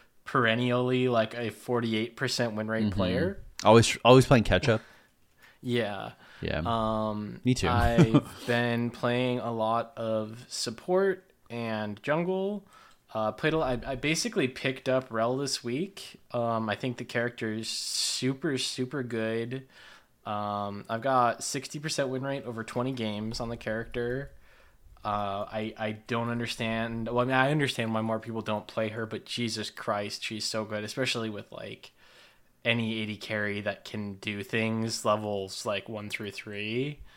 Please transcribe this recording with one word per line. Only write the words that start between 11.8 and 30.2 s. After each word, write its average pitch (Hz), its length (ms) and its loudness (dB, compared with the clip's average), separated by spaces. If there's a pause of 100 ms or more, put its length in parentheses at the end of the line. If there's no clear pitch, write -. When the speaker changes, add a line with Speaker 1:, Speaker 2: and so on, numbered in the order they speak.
Speaker 1:
jungle. 185 640 -2 (480)
Uh, 107 200 0
played 156 200 0
a 160 60 2
lot, 127 260 -2
I, 139 60 -6
I 135 40 -4
basically 160 520 0
picked 127 420 -4
up 131 220 2
Rel 113 260 0
this 139 260 -4
week. 139 560 -6 (120)
Um, 113 380 0
I 101 60 0
think 123 220 -4
the 131 80 -10
character 120 480 -4
is 113 160 -6
super, - 880 -2
super 131 460 -4
good. 117 640 -4 (580)
Um, 104 640 -4
I've 113 140 -4
got 123 420 4
sixty - 360 -6
percent 143 300 -2
win 131 120 -4
rate 139 240 -4
over 113 180 -6
twenty 123 280 -2
games 110 480 -4
on 117 100 -6
the 117 80 -6
character. 120 760 -4 (720)
Uh, 104 480 -2
I, 110 280 -4
I 110 120 -2 (140)
don't 117 240 -2
understand. 113 760 -2
Well, 120 140 2
I 123 40 0
mean, 131 80 0
I 131 160 6
understand 135 420 0
why 110 100 0
more 113 180 0
people 113 220 -6
don't 104 260 -4
play 110 220 -2
her, 110 180 -6
but 107 180 -8
Jesus 107 460 -4
Christ, 104 520 -4